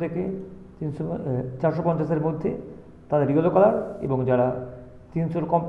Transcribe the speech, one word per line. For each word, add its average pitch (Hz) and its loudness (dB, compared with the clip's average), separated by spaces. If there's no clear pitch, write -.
থেকে 165 -4
তিনশো, 156 -6
আহ, 170 -6
চারশো 160 2
পঞ্চাশের 160 0
মধ্যে, 165 -2
তাদের 143 2
yellow 165 4
color, 208 8
এবং 131 0
যারা 127 4
তিনশোর 165 0
কম 170 4